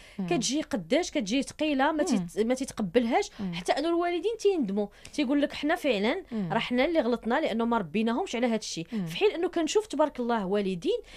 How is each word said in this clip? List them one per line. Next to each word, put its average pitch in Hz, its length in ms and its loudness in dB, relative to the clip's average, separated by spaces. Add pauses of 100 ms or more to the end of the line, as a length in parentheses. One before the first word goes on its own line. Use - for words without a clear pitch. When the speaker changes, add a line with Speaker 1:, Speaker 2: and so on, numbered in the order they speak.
(200)
Speaker 1:
مم. 185 80 -4
Speaker 2:
كتجي 254 340 0
قداش، 277 500 0
كتجي 247 320 0
ثقيله، 294 480 0
ما - 0 -
Speaker 1:
مم. 302 120 0
Speaker 2:
تيت-، 202 420 0
ما 233 80 2
تيتقبلهاش. 233 760 0 (100)
Speaker 1:
مم. 185 140 -4
Speaker 2:
حتى 175 180 -2
انه 320 180 0
الوالدين 349 500 0
تيندموا، 208 480 2 (260)
تيقول 262 280 2
لك: 294 120 0
"حنا 302 220 0
فعلا 262 560 0
Speaker 1:
مم. 208 220 -2
Speaker 2:
راه 220 60 2
حنا 247 260 2
اللي 330 140 2
غلطنا، 233 400 0
لانه 233 260 0
ما 233 120 2
ربيناهمش 226 580 0
على 240 120 2
هذا 226 80 2
الشيء". - 380 -6
Speaker 1:
مم. 202 120 -2
Speaker 2:
في 165 120 -6
حين 403 140 4
انه 330 160 0
كنشوف 349 400 0
تبارك 294 320 0
الله 233 260 0
والدين 202 540 0 (180)